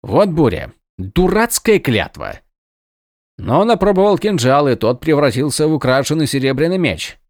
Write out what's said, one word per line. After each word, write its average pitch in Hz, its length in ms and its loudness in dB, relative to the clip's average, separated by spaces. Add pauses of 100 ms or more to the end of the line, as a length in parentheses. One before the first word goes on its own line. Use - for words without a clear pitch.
Вот 180 280 0
буря. 135 440 -2 (240)
Дурацкая 202 800 0
клятва. 73 600 -4 (960)
Но 117 240 0
он 233 100 2
опробовал 202 460 2
кинжал, 143 500 2
и 123 80 2
тот 120 240 -2
превратился 147 680 0
в 160 60 2
украшенный 139 540 0
серебряный 139 500 0
меч. 113 400 -4 (120)